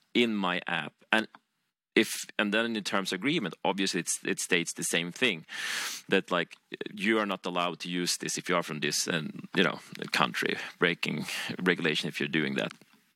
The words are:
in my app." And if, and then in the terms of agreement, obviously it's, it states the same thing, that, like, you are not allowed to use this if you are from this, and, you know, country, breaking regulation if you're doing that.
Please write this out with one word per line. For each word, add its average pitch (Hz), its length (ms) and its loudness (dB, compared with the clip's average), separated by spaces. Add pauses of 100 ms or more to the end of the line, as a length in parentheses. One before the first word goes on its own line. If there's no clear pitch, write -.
(140)
in 120 200 6
my 92 220 2 (100)
app." 82 280 -2 (180)
And 110 160 4 (680)
if, 110 160 4 (280)
and 104 160 2
then 113 100 4
in 117 160 -2
the 92 120 -6
terms 98 200 0
of 98 80 0
agreement, 117 420 -2
obviously 95 380 2
it's, - 240 -4
it - 160 -2
states - 320 0
the - 120 -6
same 87 280 0
thing, 95 320 0 (640)
that, 98 220 2
like, 85 260 0 (380)
you 107 260 2
are 107 60 2
not 95 180 -4
allowed 87 360 0
to - 80 -8 (140)
use 87 140 0
this - 220 -6
if - 100 -6
you 90 80 4
are 87 60 2
from 76 180 -6
this, 71 260 0
and, - 500 -4
you 98 80 6
know, - 140 0 (340)
country, - 440 0 (220)
breaking 82 480 0 (360)
regulation 82 460 2
if - 100 -6
you're 73 220 0
doing 69 160 0
that. - 160 -2 (440)